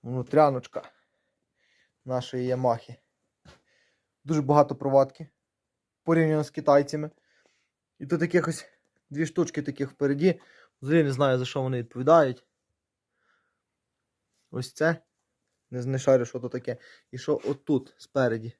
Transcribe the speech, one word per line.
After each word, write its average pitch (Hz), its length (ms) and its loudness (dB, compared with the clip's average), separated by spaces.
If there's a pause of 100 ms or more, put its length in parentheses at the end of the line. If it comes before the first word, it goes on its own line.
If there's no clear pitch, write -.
Внутряночка 127 840 0 (1120)
нашої 127 420 -6
Ямахи. 127 500 -2 (1300)
Дуже 151 180 -2
багато 143 340 4
проводки, 135 520 0 (760)
порівняно 156 420 2
з 147 60 -12
китайцями. 151 600 0 (880)
І - 80 -14
тут 156 160 -2
якихось 165 440 -2 (440)
дві 151 160 -4
штучки 156 360 -4
таких 139 280 -8
впереді. 143 500 0 (420)
Взагалі 151 220 2
не 139 80 -2
знаю, 131 260 2
за 127 60 -4
що 131 180 -6
вони 131 160 -4
відповідають. 131 680 2 (2000)
Ось 127 220 -10
це. 165 300 -2 (680)
Не, 123 140 -10
не 135 140 -4
шарю, 131 260 4
що 120 160 -10
то 123 80 -10
таке. 123 280 -8 (340)
І 127 80 -14
що 147 260 -2
отут, - 540 -4
спереді. 117 600 -4